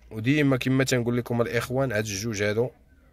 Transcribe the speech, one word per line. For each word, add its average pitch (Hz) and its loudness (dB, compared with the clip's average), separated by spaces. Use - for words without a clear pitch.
وديما 135 2
كما 131 2
تنقول 120 0
لكم 120 -2
الاخوان، 120 -2
هاد 107 0
الجوج 104 -4
هادو 104 0